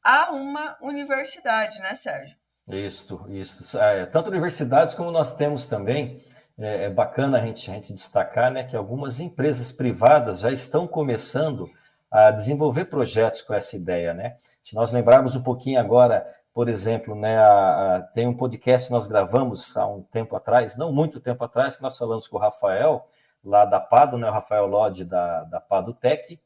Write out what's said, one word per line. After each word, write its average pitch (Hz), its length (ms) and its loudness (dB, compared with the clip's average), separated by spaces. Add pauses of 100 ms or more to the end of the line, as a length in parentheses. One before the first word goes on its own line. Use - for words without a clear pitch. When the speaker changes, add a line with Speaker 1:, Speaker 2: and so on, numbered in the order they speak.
Speaker 1:
a 302 300 4
uma 285 480 -8
universidade, 269 960 -4
né, 196 160 -8
Sérgio? - 420 -6 (300)
Speaker 2:
Isso, 98 520 -12 (100)
isso. - 500 -14
É, 95 260 4
tanto 165 240 -2
universidades 165 640 0
como 170 160 -8
nós 165 260 -2
temos 147 300 -2
também, 117 580 -4 (360)
é, 107 240 -6
é 101 80 -4
bacana 131 480 0
a - 40 2
gente, 113 280 -10
a - 20 -10
gente - 180 -14
destacar, - 600 -2
né, 131 140 -8
que 127 100 -12
algumas 123 440 -8
empresas 143 520 -4
privadas 123 720 4
já 123 100 0
estão - 360 -2
começando 131 800 -4 (440)
a 107 180 8
desenvolver 139 560 0
projetos 113 560 0
com - 140 -6
essa 101 200 -4
ideia, 87 380 -4
né? 104 240 -10 (240)
Se - 140 -18
nós 113 160 0
lembrarmos 123 440 6
um 127 60 -4
pouquinho 131 380 -2
agora, 117 440 6 (300)
por 120 160 -2
exemplo, 110 460 -4
né, 110 240 0
a, 98 560 6
a, 92 60 -4 (120)
tem 117 140 0
um 123 100 -4
podcast 123 500 0
que 123 60 -4
nós 110 140 0
gravamos 107 680 -2
há 101 120 -2
um 101 160 -10
tempo 113 320 -8
atrás, 110 420 0
não 156 160 -4
muito 151 260 -2
tempo 120 240 -6
atrás, 131 320 -2
que - 60 -18
nós 131 160 -8
falamos 113 300 -6
com 107 100 -10
o - 20 -4
Rafael, 107 680 0 (340)
lá 101 220 6
da - 140 2
Pado, 123 400 4
né, 113 100 -2
o - 20 -2
Rafael 104 360 0
Lodge 98 360 0
da, 87 420 -4
da 85 140 -10
Pado 98 360 -4
Tech 131 500 -2